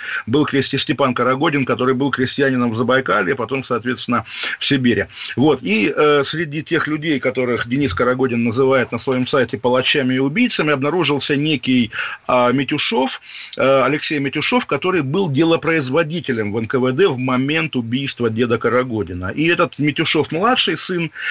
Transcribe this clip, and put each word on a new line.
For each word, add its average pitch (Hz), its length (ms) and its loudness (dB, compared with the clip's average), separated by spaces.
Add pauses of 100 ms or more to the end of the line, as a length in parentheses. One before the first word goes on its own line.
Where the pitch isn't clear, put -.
(260)
был 139 180 2
крести-, 135 320 0
Степан 127 380 0
Карагодин, 135 500 0
который 127 300 0
был 131 160 0
крестьянином 127 640 0
в - 20 -4
Забайкалье, 131 640 0
потом, 123 260 -6
соответственно, 120 600 -4 (340)
в - 80 -6
Сибири. 120 400 2 (300)
Вот. 147 260 4
И, 196 340 0
э, 147 280 4
среди 156 380 -6
тех 160 260 -2
людей, 151 320 -2
которых 123 480 -2
Денис 131 260 0
Карагодин 127 500 0
называет 127 480 2
на 120 60 -6
своём 127 280 -2
сайте 120 300 0
палачами 127 580 2
и 131 40 0
убийцами, 151 540 0
обнаружился 143 640 0
некий, 131 540 2 (360)
а, 123 260 4
Митюшов, 151 720 0 (340)
э, 135 280 4
Алексей 147 340 -2
Митюшов, 143 480 0
который 175 360 0
был 156 280 0
делопроизводителем 151 1200 0
в 113 60 -2
Н 113 80 -2
К 131 120 -2
В 127 140 2
Д 175 160 4
в 131 100 -2
момент 135 580 0
убийства 123 540 -2
деда 113 280 0
Карагодина. 110 720 -2
И 151 180 -2
этот 170 320 0
Митюшов-младший, 160 960 0
сын 170 340 -4 (200)